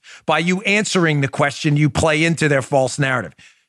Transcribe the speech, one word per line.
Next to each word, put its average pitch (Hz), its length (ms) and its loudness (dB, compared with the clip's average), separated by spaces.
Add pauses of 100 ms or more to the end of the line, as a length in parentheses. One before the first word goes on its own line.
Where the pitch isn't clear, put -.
(260)
By 156 140 0
you 180 220 -2
answering 185 600 0
the 139 60 0
question, 147 500 -2
you 151 120 4
play 156 340 0
into 165 240 0
their 139 140 2
false 131 380 -2
narrative. 131 340 -2 (360)